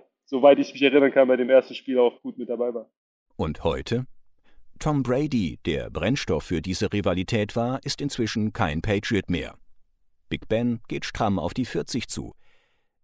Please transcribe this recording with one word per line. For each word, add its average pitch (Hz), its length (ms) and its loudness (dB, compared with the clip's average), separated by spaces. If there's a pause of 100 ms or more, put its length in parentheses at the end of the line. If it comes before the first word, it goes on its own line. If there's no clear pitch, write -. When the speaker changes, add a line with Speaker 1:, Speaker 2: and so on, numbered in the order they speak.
(240)
Speaker 1:
soweit 139 340 6
ich 139 140 -2
mich 135 100 -6
erinnern 139 300 6
kann, 135 160 6
bei 127 80 4
dem 123 140 0
ersten 131 240 6
Spiel 131 240 -4
auch 120 240 2
gut 127 160 -10
mit 120 100 -10
dabei 120 240 -2
war. 113 180 -12 (460)
Speaker 2:
Und 78 260 -4
heute? 85 440 -2 (720)
Tom 147 240 0
Brady, 123 640 0
der 64 240 -2
Brennstoff 82 540 -2
für 82 180 -2
diese 92 300 -4
Rivalität 101 600 0
war, 123 300 -4
ist - 160 -6
inzwischen 110 520 -2
kein 85 280 -2
Patriot 104 480 0
mehr. - 260 -4 (760)
Big - 180 -8
Ben 117 400 0
geht - 160 -8
stramm 101 340 -2
auf 82 140 -4
die 127 140 -4
vierzig - 420 -6
zu. - 260 -8 (680)